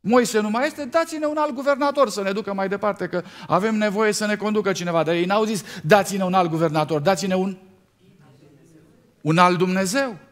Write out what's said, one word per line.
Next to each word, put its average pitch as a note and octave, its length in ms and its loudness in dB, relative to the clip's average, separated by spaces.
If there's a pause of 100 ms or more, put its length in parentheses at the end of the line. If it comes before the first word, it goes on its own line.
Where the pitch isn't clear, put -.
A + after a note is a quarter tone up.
"Moise A3 400 2
nu G#3 100 -2
mai A#3+ 160 -2
este, D4+ 180 -6
dați-ne D#4+ 420 -2
un D4+ 100 -2
alt D4+ 180 -2
guvernator C4+ 560 0
să G3+ 120 -6
ne G3 100 -2
ducă G3 200 -6
mai G3 160 -2
departe, G3 400 -4
că F3 160 -4 (220)
avem F#3+ 280 2
nevoie G#3+ 380 0
să G#3 140 -4
ne G#3 100 -2
conducă G#3 360 -2
cineva." E3+ 300 0
Dar D#3+ 120 0
ei E3+ 100 0
n-au G#3 200 2
zis, G#3+ 200 -4 (180)
"Dați-ne F#3+ 420 2
un F3+ 100 -2
alt F3+ 160 2
guvernator, D#3 500 0
dați-ne F#3 340 0
un... F#3 220 -2 (1600)
Un D#3+ 180 0
alt F3+ 200 6
Dumnezeu." F#3+ 600 -2 (140)